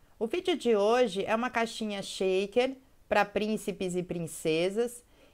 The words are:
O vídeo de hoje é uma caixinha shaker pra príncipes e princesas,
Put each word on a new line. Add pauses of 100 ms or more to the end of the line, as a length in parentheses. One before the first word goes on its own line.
(200)
O
vídeo
de
hoje
é
uma
caixinha
shaker (320)
pra
príncipes
e
princesas, (320)